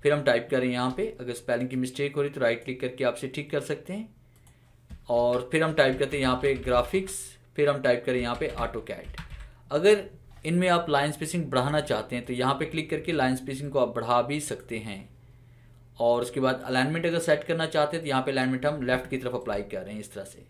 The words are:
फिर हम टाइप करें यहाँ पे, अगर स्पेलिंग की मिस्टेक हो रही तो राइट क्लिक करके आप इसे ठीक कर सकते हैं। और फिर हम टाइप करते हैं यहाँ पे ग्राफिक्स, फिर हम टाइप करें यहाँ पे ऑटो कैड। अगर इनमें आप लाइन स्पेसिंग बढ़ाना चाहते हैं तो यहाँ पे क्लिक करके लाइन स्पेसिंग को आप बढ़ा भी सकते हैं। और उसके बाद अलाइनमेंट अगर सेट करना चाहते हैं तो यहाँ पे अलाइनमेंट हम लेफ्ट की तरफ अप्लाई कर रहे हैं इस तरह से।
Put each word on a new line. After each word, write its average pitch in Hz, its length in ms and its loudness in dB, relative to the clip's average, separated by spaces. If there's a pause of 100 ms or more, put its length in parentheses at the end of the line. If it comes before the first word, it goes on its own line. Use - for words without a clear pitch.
फिर 143 100 4
हम 147 100 2
टाइप 123 280 2
करें 127 180 2
यहाँ 123 280 0
पे, 220 240 -4
अगर 123 120 -6
स्पेलिंग 123 360 -2
की 131 80 -4
मिस्टेक 139 400 -2
हो 143 60 0
रही 143 80 0
तो 139 100 -8
राइट 117 240 2
क्लिक 127 160 -6
करके 127 240 -4
आप 120 120 2
इसे 135 120 -8
ठीक 143 220 -8
कर 147 100 0
सकते - 320 -8
हैं। 214 160 -8 (1000)
और 120 420 2
फिर 160 100 2
हम 160 120 0
टाइप 135 240 4
करते 135 180 0
हैं 135 60 0
यहाँ 127 200 2
पे 139 120 4
ग्राफिक्स, 123 680 0 (360)
फिर 147 120 4
हम 143 140 0
टाइप 123 240 4
करें 127 140 2
यहाँ 120 200 -2
पे 151 80 -2
ऑटो 117 320 -4
कैड। - 400 -12 (520)
अगर 190 320 6 (420)
इनमें 175 220 2
आप 175 220 4
लाइन 147 220 4
स्पेसिंग 156 320 -4
बढ़ाना 131 360 2
चाहते 123 360 -2
हैं 120 80 -6
तो 131 80 -6
यहाँ 123 220 2
पे 151 100 -2
क्लिक 156 260 -4
करके 160 220 -4
लाइन 131 240 2
स्पेसिंग 135 340 -8
को 139 80 2
आप 120 160 2
बढ़ा 120 280 2
भी 143 180 -2
सकते - 380 -8
हैं। 107 300 -10 (920)
और 120 220 4
उसके 123 180 -4
बाद 127 200 2
अलाइनमेंट 147 460 0
अगर 170 120 0
सेट 160 260 2
करना 165 220 0
चाहते 156 300 2
हैं 165 80 -4
तो 143 40 -4
यहाँ 131 140 2
पे 139 80 -2
अलाइनमेंट 131 360 0
हम 120 160 0
लेफ्ट 127 280 0
की 131 80 -2
तरफ 123 160 -4
अप्लाई 101 280 -4
कर 98 200 -8
रहे 101 120 -10
हैं 107 60 -10
इस 101 140 -14
तरह 98 100 -10
से। - 260 -18